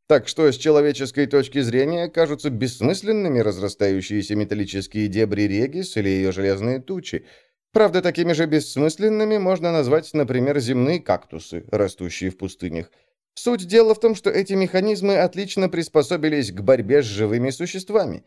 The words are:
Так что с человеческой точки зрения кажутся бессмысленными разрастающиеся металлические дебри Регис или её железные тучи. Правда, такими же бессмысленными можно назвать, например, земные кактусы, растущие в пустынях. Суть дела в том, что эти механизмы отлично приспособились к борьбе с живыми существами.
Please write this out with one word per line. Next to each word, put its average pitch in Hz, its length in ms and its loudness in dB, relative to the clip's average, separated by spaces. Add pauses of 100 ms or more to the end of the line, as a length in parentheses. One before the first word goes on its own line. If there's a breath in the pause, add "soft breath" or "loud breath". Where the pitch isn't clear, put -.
Так 139 200 4
что 156 240 2
с 120 60 -2
человеческой 143 720 2
точки 139 340 0
зрения 143 480 0
кажутся 151 420 0
бессмысленными 156 880 -2
разрастающиеся 98 960 -2
металлические 104 720 -4
дебри 104 360 0
Регис 131 540 -2
или 101 120 0
её 95 240 0
железные 98 480 -2
тучи. - 460 -8 (460 soft breath)
Правда, 185 300 4
такими 170 300 0
же 160 140 2
бессмысленными 196 920 0
можно 185 320 0
назвать, 156 420 0
например, 135 460 0
земные 127 400 0
кактусы, - 720 -6
растущие 92 600 -2
в - 80 -14
пустынях. 85 520 -8 (440)
Суть 214 340 -4
дела 220 260 6
в 214 60 -2
том, 226 160 2
что - 140 -2
эти 196 240 0
механизмы 196 600 0
отлично 185 520 0
приспособились 156 840 0
к 90 100 -10
борьбе 123 420 4
с 120 40 -4
живыми 110 440 0
существами. 175 760 -4